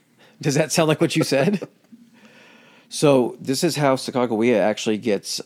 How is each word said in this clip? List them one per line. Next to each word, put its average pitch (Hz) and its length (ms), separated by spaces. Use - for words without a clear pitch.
Does 143 160
that 156 160
sound 160 160
like 156 120
what 165 140
you 160 80
said?" 139 520
<laughs> - 40
So 135 460
this 135 240
is 165 120
how 139 200
Sacagawea 120 640
actually 107 400
gets, 98 480